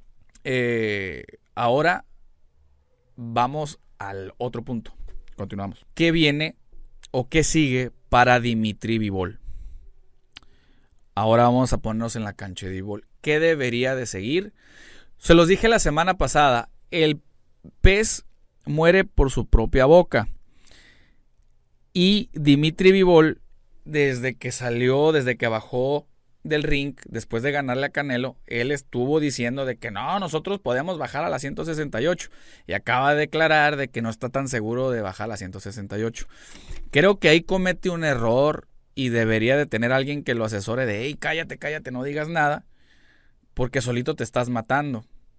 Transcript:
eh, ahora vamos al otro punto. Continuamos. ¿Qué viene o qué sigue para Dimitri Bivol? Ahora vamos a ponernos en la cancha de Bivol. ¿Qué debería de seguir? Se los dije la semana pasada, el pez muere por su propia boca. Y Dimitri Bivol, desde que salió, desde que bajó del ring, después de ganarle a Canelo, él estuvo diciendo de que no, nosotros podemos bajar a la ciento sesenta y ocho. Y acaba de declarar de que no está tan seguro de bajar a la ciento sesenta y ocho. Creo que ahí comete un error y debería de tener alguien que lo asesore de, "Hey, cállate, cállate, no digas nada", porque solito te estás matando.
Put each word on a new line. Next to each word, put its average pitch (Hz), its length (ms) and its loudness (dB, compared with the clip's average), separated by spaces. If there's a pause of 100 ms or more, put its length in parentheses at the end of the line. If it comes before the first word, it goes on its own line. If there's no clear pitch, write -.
(440)
eh, 110 800 -2 (300)
ahora 143 500 0 (1120)
vamos 123 640 -4 (180)
al 98 380 -12
otro 120 260 -6
punto. 117 320 -8 (400)
Continuamos. 98 600 -10
¿Qué 165 180 2
viene 156 440 0 (540)
o 127 200 -4
qué 160 120 4
sigue 127 480 0 (200)
para 123 280 6
Dimitri 113 600 -2
Bivol? 95 420 -4 (1700)
Ahora 113 300 4
vamos 123 280 2
a 120 60 2
ponernos 113 360 -6
en 113 80 -6
la 101 120 -8
cancha 98 320 -14
de 92 60 -8
Bivol. 101 360 -10 (140)
¿Qué 151 180 0
debería 131 560 0
de 123 100 -6
seguir? 139 480 -4 (600)
Se - 180 4
los 165 140 8
dije 196 180 4
la 226 140 4
semana 170 360 0
pasada, 135 540 2 (220)
el 156 280 2 (600)
pez 202 440 4 (400)
muere 165 380 4
por 139 300 2
su 120 160 -2
propia 120 380 4
boca. 147 420 6 (1600)
Y 190 400 2
Dimitri 156 600 4
Bivol, 180 480 6 (440)
desde 135 520 -2
que 127 160 -8
salió, 127 580 0
desde 127 260 0
que 120 120 -2
bajó 127 580 -2 (380)
del 151 180 -2
ring, 143 340 -2 (120)
después 113 340 -6
de 139 80 -2
ganarle 135 360 -2
a 143 40 -4
Canelo, 131 460 -4 (100)
él 120 240 -4
estuvo 139 480 -2
diciendo 135 460 -4
de 127 120 -6
que 113 140 -12
no, 135 300 -6
nosotros 180 400 -6
podemos 147 380 -2
bajar 131 260 -6
a 175 40 -4
la 143 120 -4
ciento 139 240 -8
sesenta 151 360 -6
y 139 60 0
ocho. 175 240 -4 (380)
Y 87 60 -4
acaba 127 400 2
de 147 80 0
declarar 151 520 2
de 139 140 -4
que 120 140 -6
no 113 80 -4
está 117 180 -8
tan 135 180 -4
seguro 127 460 -2
de 117 80 -2
bajar 101 240 -6
a 110 40 -6
la 107 80 -8
ciento 95 220 -12
sesenta 101 400 -10
y 110 60 -2
ocho. - 240 -6 (640)
Creo 196 260 4
que 160 100 2
ahí 165 140 6
comete 185 480 -2
un 165 140 -6
error 131 640 0 (260)
y 131 140 -2
debería 113 480 2
de 147 100 0
tener 120 260 -2
alguien 139 300 -2
que 127 120 -2
lo 117 100 -2
asesore 110 420 -4
de, 107 160 -4
"Hey, 147 160 -6
cállate, 156 400 -6
cállate, 151 320 -8
no 127 120 -8
digas 147 260 -6
nada", 151 360 0 (920)
porque 123 260 -2
solito 123 360 -4
te 120 80 -4
estás 123 240 -2
matando. 123 560 -4 (340)